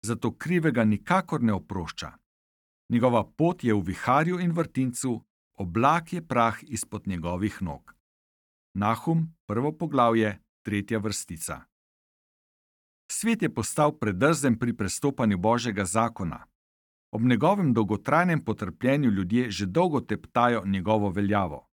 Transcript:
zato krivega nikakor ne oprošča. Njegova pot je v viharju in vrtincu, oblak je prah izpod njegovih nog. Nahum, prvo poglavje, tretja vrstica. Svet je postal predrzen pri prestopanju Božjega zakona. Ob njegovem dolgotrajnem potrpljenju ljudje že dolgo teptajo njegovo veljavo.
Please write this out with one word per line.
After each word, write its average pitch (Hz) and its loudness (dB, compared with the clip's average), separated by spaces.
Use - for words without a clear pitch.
zato 110 -4
krivega 156 0
nikakor 135 0
ne 110 2
oprošča. 90 -6
Njegova 120 2
pot 165 -2
je 117 2
v 104 2
viharju 139 0
in 175 0
vrtincu, 131 -4
oblak 131 0
je 165 -8
prah 117 2
izpod - -8
njegovih 90 -4
nog. 76 -10
Nahum, 160 0
prvo 123 -2
poglavje, 117 2
tretja 104 -2
vrstica. 85 -8
Svet 226 -2
je 147 -2
postal 147 0
predrzen 123 2
pri 120 -2
prestopanju 110 0
Božjega 110 0
zakona. 113 -2
Ob 107 -4
njegovem 135 2
dolgotrajnem 131 2
potrpljenju 123 0
ljudje 104 0
že 98 -4
dolgo 113 0
teptajo 117 0
njegovo 98 0
veljavo. 95 -2